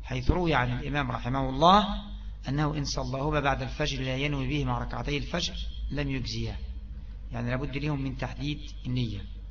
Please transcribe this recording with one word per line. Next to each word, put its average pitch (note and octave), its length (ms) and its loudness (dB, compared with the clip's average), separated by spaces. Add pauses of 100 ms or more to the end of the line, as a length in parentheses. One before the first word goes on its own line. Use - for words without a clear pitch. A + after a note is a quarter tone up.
حيث B2+ 280 -2
روي E3 240 4
عن B2 240 2
الإمام C#3 320 0
رحمه B2+ 380 0
الله F3 380 8 (640)
أنه D3 260 2
إن D3 100 0
صلاهما C3+ 560 0
بعد C3+ 220 2
الفجر C#3 400 -2
لا C3 140 -2
ينوي C#3 320 0
بهما C3 300 0
ركعتي B2 380 -2
الفجر E3 380 -2 (360)
لم C#3 200 0
يجزيا، A2+ 460 -2 (760)
يعني A#2+ 180 -2
لابد C3 260 -2
لهم C#3+ 260 -2
من C3 140 -4
تحديد C3+ 420 -4 (280)
النية. A2+ 500 -2 (140)